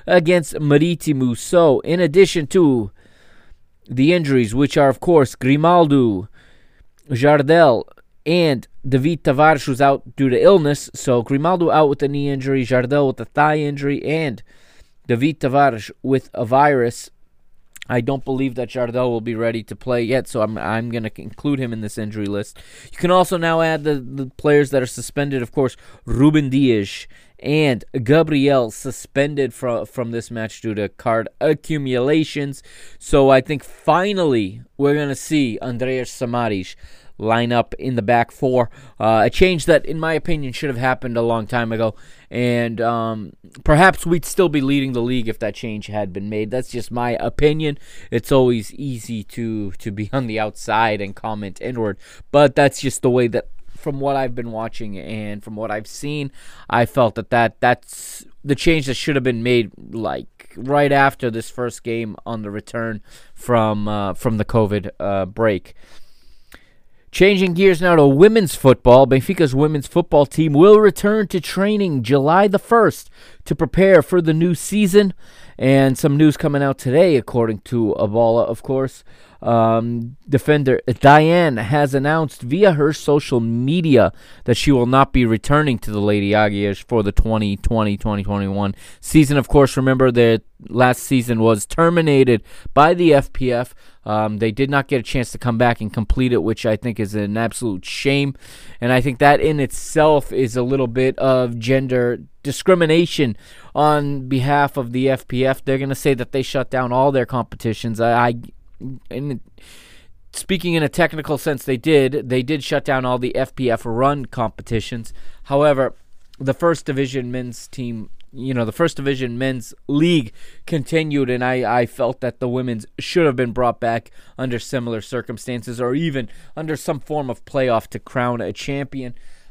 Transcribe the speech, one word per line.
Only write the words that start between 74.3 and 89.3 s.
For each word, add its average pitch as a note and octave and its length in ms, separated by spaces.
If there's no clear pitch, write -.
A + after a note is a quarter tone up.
new E3+ 200
season. G3 600
And C3+ 400
some C#3+ 200
news D3+ 200
coming C#3+ 240
out C#3 160
today, D#3 380
according A2+ 440
to A2+ 380
Abala, A2+ 480
of - 160
course. C3 420
Um, A#2 800
defender C#3 600
Diane D3+ 720
has C3+ 360
announced D3 480
via E3+ 320
her D3 180
social C#3+ 480
media B2 720
that B2 120
she - 140
will B2 160
not C3+ 260
be B2 140
returning C#3 520
to - 120
the G#2 100
Lady G2+ 300
Águias G#2 520
for A2+ 200
the G2+ 80
twenty G#2+ 440
twenty, G#2+ 420
twenty G#2 260
twenty-one G2+ 500
season. D3 380